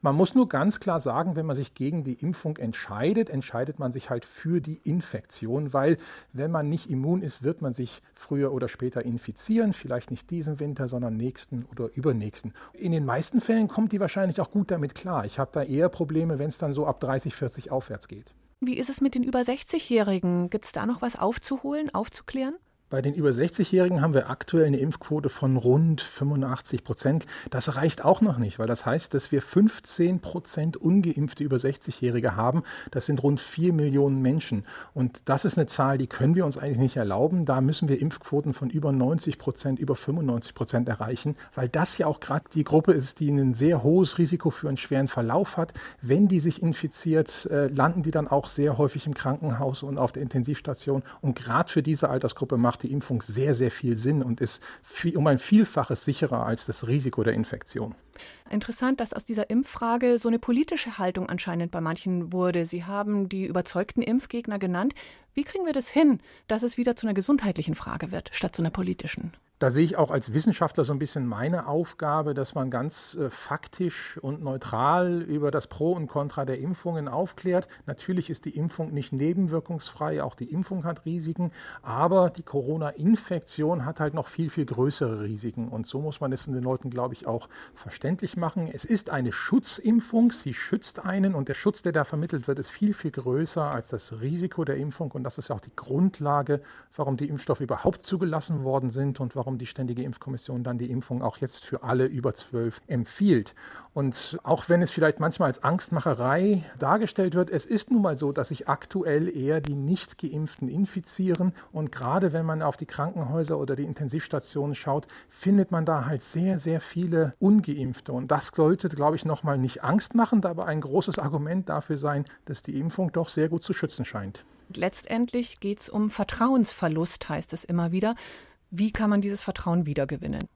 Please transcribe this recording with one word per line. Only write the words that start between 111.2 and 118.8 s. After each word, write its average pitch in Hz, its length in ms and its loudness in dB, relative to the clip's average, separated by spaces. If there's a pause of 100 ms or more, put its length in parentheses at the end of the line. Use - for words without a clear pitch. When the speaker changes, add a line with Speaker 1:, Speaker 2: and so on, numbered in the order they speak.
Speaker 1:
Und 156 200 -6
gerade 151 400 0
wenn 160 140 -2
man 160 160 -2
auf 147 160 0
die 160 80 -8
Krankenhäuser 156 720 -2
oder 139 180 -2
die 143 100 -4
Intensivstationen 143 920 -4
schaut, 143 320 -4 (220)
findet 196 420 2
man 160 140 0
da 156 200 2
halt 123 160 -2
sehr, 175 380 0
sehr 160 200 0
viele 165 600 0
Ungeimpfte. 147 720 2
Und 127 160 -4
das 143 260 2
sollte, 165 320 4